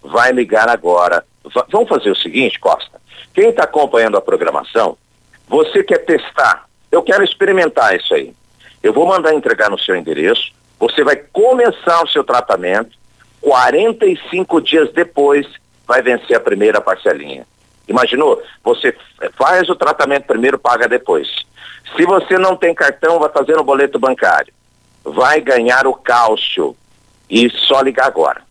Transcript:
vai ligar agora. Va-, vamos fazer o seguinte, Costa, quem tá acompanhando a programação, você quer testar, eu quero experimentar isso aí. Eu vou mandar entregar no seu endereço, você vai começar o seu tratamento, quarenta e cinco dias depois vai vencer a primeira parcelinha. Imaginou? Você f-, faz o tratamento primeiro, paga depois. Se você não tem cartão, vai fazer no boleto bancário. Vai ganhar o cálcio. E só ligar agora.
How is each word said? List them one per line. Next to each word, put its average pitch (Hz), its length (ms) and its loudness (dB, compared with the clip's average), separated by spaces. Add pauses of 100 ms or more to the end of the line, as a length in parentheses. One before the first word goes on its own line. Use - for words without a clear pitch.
vai 117 280 2
ligar 113 380 0
agora. 87 540 0 (300)
Va-, 123 160 -2
vamos 214 180 0
fazer 127 220 -2
o 92 60 0
seguinte, 101 440 -4
Costa, - 400 -2 (340)
quem 220 180 4
tá 185 120 0
acompanhando 117 540 0
a 95 40 2
programação, 90 760 -2 (500)
você 156 360 0
quer 170 160 0
testar, 139 680 0 (260)
eu 170 120 2
quero 196 200 2
experimentar 175 720 0
isso - 180 -4
aí. 69 200 -4 (480)
Eu 107 120 0
vou 147 120 2
mandar 170 280 2
entregar 117 360 0
no 95 100 -6
seu 92 160 -2
endereço, 82 560 -2 (280)
você 139 240 0
vai - 120 2
começar 214 880 0
o 151 40 -4
seu 147 160 -2
tratamento, 107 760 -2 (440)
quarenta 147 640 2
e 185 120 2 (120)
cinco 175 320 -2
dias 151 320 0
depois 143 520 0 (400)
vai 123 160 0
vencer 117 360 -2
a - 20 2
primeira 104 420 0
parcelinha. 73 640 -4 (420)
Imaginou? 127 540 0 (220)
Você 120 260 0
f-, - 480 -12
faz 170 320 2
o 175 60 0
tratamento 143 500 -2
primeiro, 131 320 0
paga 120 300 0
depois. 90 400 -2 (680)
Se 165 100 2
você 196 320 2
não 185 180 2
tem 170 180 0
cartão, 165 460 0
vai 151 100 0
fazer 143 260 0
no 156 80 0
boleto 139 360 0
bancário. 101 540 0 (500)
Vai 127 360 0
ganhar 127 480 2
o 131 60 0
cálcio. 110 840 -2 (540)
E 117 200 2
só 135 320 0
ligar 131 260 0
agora. 73 440 -2